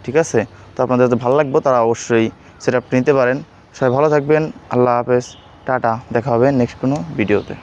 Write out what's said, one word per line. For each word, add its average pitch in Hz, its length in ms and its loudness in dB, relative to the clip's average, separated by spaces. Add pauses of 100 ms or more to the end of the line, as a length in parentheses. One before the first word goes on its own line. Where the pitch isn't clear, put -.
ঠিক 127 140 -4
আছে? 156 240 0 (320)
তো - 100 -12
আপনাদের 123 220 2
যাতে 120 180 2
ভালো 127 140 0
লাগবে 147 240 0
তারা 131 260 2
অবশ্যই 113 400 0 (340)
সেটআপটা 123 360 -2
নিতে 127 160 2
পারেন। 131 240 2 (380)
সবাই 131 220 0
ভালো 151 180 2
থাকবেন, 151 280 2 (280)
আল্লাহ 123 260 2
হাফেজ, 123 300 0 (380)
টাটা, 123 280 -2 (180)
দেখা 123 220 -2
হবে 117 200 4
নেক্সট 123 280 0
কোনো 135 160 -2 (200)
ভিডিওতে। 107 460 -2